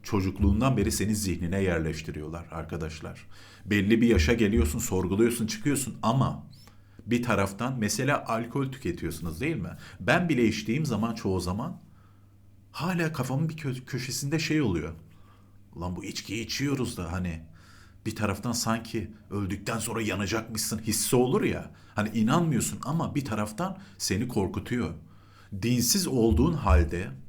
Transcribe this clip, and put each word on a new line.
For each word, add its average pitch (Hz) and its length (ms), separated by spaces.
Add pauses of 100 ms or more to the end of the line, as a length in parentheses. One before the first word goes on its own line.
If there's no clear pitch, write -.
çocukluğundan 104 720
beri 104 140
senin 104 220
zihnine 92 480
yerleştiriyorlar 80 880
arkadaşlar. 80 760 (380)
Belli 104 360
bir 120 60
yaşa 110 260
geliyorsun, 113 460
sorguluyorsun, 98 680
çıkıyorsun - 560
ama 113 440 (580)
bir 117 180
taraftan 110 560
mesela 131 480
alkol 131 440
tüketiyorsunuz 82 680
değil 156 140
mi? 87 140 (300)
Ben 165 300
bile 123 180
içtiğim 139 380
zaman 113 300
çoğu 95 240
zaman 104 420 (920)
hala 170 420
kafamın 139 360
bir - 80
kö-, 131 280
köşesinde 139 540
şey 156 220
oluyor. 82 320 (840)
Ulan 90 200
bu 90 100
içkiyi 110 400
içiyoruz 135 520
da 85 140
hani 87 300 (640)
bir 107 100
taraftan 104 360
sanki 113 600 (180)
öldükten 101 500
sonra 113 220
yanacakmışsın 107 800
hissi - 360
olur 127 280
ya. 90 280 (240)
Hani 107 140
inanmıyorsun 123 760
ama 135 300
bir - 100
taraftan 110 520 (200)
seni - 300
korkutuyor. 101 680 (680)
Dinsiz 123 460
olduğun 127 460
halde 90 540 (220)